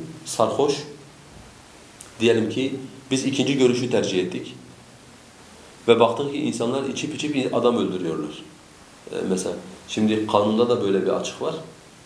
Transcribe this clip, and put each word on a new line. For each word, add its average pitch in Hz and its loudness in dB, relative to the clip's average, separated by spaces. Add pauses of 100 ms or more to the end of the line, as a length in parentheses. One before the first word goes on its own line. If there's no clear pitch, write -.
(260)
Sarhoş. 135 2 (1500)
Diyelim 113 4
ki 131 -2 (360)
biz 131 0
ikinci 135 0
görüşü 123 4
tercih 95 0
ettik. - -8 (1300)
Ve 113 8
baktık 139 4
ki 139 -6
insanlar 123 -2
içip - -6
içip 147 -2
adam 117 4
öldürüyorlar. 87 -4 (680)
Ee, - -8 (140)
mesela 92 -2 (320)
şimdi 107 2
kanunda 107 2
da 113 2
böyle 98 2
bir - 2
açık 92 -4
var. 156 -4 (500)